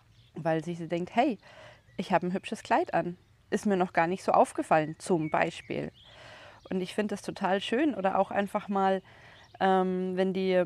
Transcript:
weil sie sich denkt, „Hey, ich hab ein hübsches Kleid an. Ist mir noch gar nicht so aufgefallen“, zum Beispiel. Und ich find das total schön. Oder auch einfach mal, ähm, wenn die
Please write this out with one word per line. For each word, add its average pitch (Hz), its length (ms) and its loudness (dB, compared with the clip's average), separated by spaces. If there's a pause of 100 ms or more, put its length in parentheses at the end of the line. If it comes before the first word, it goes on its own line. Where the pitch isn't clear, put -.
(340)
weil 160 300 -2
sie 175 100 -6
sich 165 160 -10
denkt, 175 240 -4
„Hey, 240 240 2 (600)
ich 190 160 -2
hab 170 100 4
ein 180 100 -2
hübsches - 300 -8
Kleid 277 300 2
an. 175 240 -2 (320)
Ist - 160 -2
mir 202 120 2
noch 180 160 0
gar 165 140 2
nicht 185 160 -4
so - 80 0
aufgefallen“, 160 680 2
zum 156 300 0
Beispiel. 165 640 -4 (800)
Und 185 120 -2
ich 185 120 -8
find 208 180 -2
das 208 100 -6
total 190 400 -2
schön. 262 340 0
Oder 190 240 2
auch 196 120 0
einfach 202 360 -2
mal, 190 340 2 (580)
ähm, 185 560 2
wenn 190 180 2
die 185 320 2